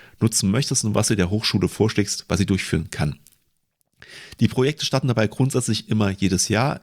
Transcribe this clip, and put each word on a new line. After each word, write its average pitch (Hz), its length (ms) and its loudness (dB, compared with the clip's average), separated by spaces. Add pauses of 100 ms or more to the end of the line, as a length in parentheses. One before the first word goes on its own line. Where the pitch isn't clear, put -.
(200)
nutzen 110 300 2
möchtest 131 340 0
und 107 100 0
was 104 140 2
du 110 80 2
der 92 140 2
Hochschule 104 380 0
vorschlägst, - 600 0
was 90 100 0
sie 95 80 4
durchführen 87 440 0
kann. - 280 -4 (1200)
Die 113 80 4
Projekte 135 360 0
starten 135 240 0
dabei 110 180 2
grundsätzlich 123 640 -2
immer 107 220 2
jedes 92 380 0
Jahr 117 340 0